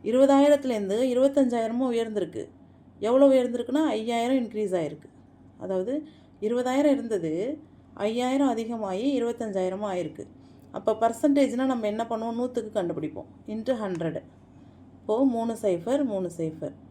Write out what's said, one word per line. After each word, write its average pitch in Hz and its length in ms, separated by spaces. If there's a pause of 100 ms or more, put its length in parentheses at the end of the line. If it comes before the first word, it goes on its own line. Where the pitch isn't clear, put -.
(120)
இருபதாயிரத்துலேருந்து 269 840 (160)
இருபத்தஞ்சாயிரமா 247 800
உயர்ந்திருக்கு. 208 500 (640)
எவ்வளோ 269 260
உயர்ந்திருக்குன்னா, 247 500 (140)
ஐயாயிரம் 233 460
இன்க்ரீஸ் 208 360
ஆயிருக்கு. - 300 (560)
அதாவது 190 280 (540)
இருபதாயிரம் 254 500
இருந்தது, 196 360 (760)
ஐயாயிரம் 254 460
அதிகமாகி 220 500 (140)
இருபத்தஞ்சாயிரமா 208 720
ஆயிருக்கு. 175 320 (520)
அப்ப 220 260
பர்சன்டேஜ்னா 262 680
நம்ம 220 200
என்ன 226 160
பண்ணுவோம்? 226 320
நூத்துக்கு 240 380
கண்டுபிடிப்போம். 156 500 (240)
into 226 300
ஹண்ட்ரட். 165 380 (760)
இப்போ 214 160 (200)
மூணு 226 260
சைஃபர், 214 500
மூணு 185 260
சைஃபர் 160 380 (160)